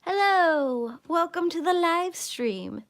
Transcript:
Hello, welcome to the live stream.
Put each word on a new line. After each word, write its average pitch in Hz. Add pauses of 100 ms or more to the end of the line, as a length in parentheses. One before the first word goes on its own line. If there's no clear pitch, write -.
Hello, 311 (100)
welcome 339
to 330
the 339
live 349
stream. 202